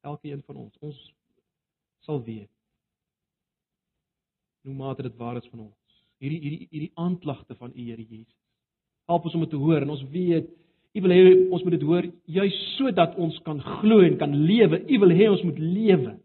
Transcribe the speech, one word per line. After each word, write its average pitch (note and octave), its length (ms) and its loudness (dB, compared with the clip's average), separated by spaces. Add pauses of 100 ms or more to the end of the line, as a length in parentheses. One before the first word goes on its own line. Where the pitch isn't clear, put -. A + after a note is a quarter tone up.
elkeen C#3+ 380 -14
van C#3 160 -20
ons, A2 240 -20
ons C#3+ 140 -16 (1040)
sal D3 180 -6
weet A2 300 -16 (2250)
hoe C3+ 80 -14
mate C3+ 300 -10
dit A#2 100 -12
waar A#2+ 240 -10
is - 120 -18
van A2 180 -20
ons. - 280 -20 (220)
Hierdie, D3+ 240 -8
hierdie, D3 280 -10
hierdie D3+ 280 -12
aanklagte E3+ 560 -8
van A#2+ 160 -20
u, B2 100 -18
Here A#2 220 -14
Jesus. A2 320 -20 (720)
Help E3+ 200 -2
ons D#3 100 -8
om E3 80 -2
dit D#3+ 80 -10
te C#3+ 80 -6
hoor D3 240 2
en D3 80 -6
ons C3+ 180 -10
weet, E3+ 380 -2 (480)
u F#3 80 -4
wil F3+ 80 4
hê F#3 100 8 (300)
ons E3+ 100 -4
moet F3 140 0
dit C#3+ 100 -4
hoor E3+ 200 0 (300)
juis G3 200 -2 (180)
sodat F#3 460 0
ons D#3+ 140 -4 (100)
kan D3+ 180 -8
glo G#3+ 400 4
en D3 160 4
kan C#3+ 140 -2
lewe. E3+ 560 2
U B3 140 2
wil F3+ 100 8
hê G#3 180 6
ons F3 140 0
moet D3 160 -6
lewe. E3+ 640 0